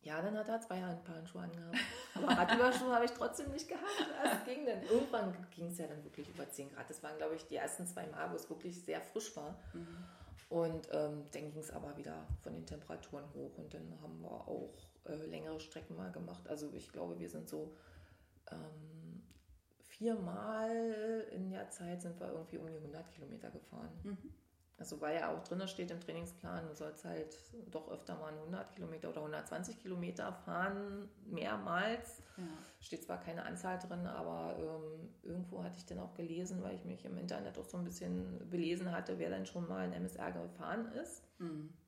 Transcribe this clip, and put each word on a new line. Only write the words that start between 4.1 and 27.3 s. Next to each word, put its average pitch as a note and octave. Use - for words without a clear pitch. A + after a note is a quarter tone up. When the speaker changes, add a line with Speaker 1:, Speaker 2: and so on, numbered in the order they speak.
Speaker 1:
Das -
ging C#4
dann. G#3
Irgendwann A3
ging's E3+
ja D#3+
dann D3+
wirklich -
über C#3+
zehn C#3
Grad. A#2
Das -
waren, D3+
glaub D#3
ich, D#3+
die D3
ersten -
zwei F3
Mal, D#3
wo E3+
es D#3+
wirklich F3
sehr -
frisch -
war. D3+
Speaker 2:
Mhm. E3+
Speaker 1:
Und, E3
ähm, D3+
dann D3
ging's D3+
aber D3
wieder -
von -
den D#3+
Temperaturen D3+
hoch. C#3
Und D#3
dann E3
haben E3
wir E3+
auch, -
äh, -
längere D#3+
Strecken -
mal F3+
gemacht. F3
Also D3
ich -
glaube, F3
wir E3+
sind D#3+
so, D#3
ähm, D#3+
viermal A3
in F#3
der -
Zeit F3
sind F3
wir -
irgendwie E3
um D#3+
die D#3+
hundert D#3
Kilometer -
gefahren. -
Speaker 2:
Mhm. G3+
Speaker 1:
Also D#3
weil D3+
ja E3
auch E3
drinne F#3
steht F3
im F3
Trainingsplan, E3+
du D3+
sollst D#3
halt D#3+